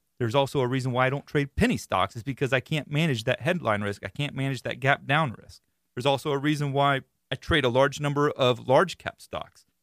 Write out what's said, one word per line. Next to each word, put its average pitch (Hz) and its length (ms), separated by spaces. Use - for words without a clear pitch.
There's 117 160
also 139 260
a 123 60
reason 131 240
why 127 140
I 131 60
don't 139 160
trade 143 280
penny 208 220
stocks, 95 380
is 113 80
because 135 300
I 127 80
can't - 280
manage 143 360
that - 160
headline 117 420
risk. 101 200
I 95 60
can't 143 260
manage 135 280
that 120 160
gap 135 260
down 139 320
risk. - 240
There's 127 120
also 139 240
a 139 80
reason 143 340
why 139 280
I 131 40
trade 151 300
a 123 40
large 135 300
number 143 320
of 120 360
large 160 300
cap - 240
stocks - 460